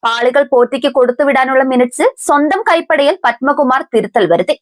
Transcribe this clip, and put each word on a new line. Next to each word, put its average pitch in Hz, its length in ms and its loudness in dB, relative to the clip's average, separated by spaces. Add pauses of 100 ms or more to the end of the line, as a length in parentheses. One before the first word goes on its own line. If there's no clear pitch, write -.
പാളികൾ 240 360 0 (120)
പോറ്റിക്ക് 254 420 0
കൊടുത്തുവിടാനുള്ള 262 640 0 (100)
മിനിറ്റ്സിൽ 247 380 0 (160)
സ്വന്തം 311 440 0
കൈപ്പടയിൽ 330 440 0 (120)
പത്മകുമാർ 262 560 0 (120)
തിരുത്തൽ 220 380 0
വരുത്തി. - 300 0